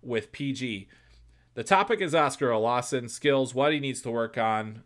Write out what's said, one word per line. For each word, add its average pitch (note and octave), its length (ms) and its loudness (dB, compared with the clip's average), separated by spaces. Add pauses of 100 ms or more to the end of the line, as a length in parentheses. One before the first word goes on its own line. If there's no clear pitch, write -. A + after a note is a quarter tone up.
with A#2 300 -4
P C#3 220 -4
G. A#2+ 340 -6 (640)
The A#2+ 100 -6
topic G3 360 2
is E3 160 0
Oscar D3 320 2
Olausson, A#2+ 640 0
skills, C3+ 440 2
what C#3 200 2
he D3 60 0
needs C3+ 240 -6
to A#2+ 80 -6
work A#2 260 -2
on A2 480 -2